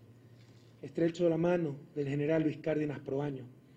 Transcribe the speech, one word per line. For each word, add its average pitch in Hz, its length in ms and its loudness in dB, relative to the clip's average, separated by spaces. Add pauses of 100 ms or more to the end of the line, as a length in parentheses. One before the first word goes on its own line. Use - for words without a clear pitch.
(800)
Estrecho 165 480 2
la 160 80 2
mano 170 400 2 (180)
del 143 140 -2
general 147 340 2
Luis 147 140 0
Cárdenas 151 420 -2
Proaño, 135 460 -4 (320)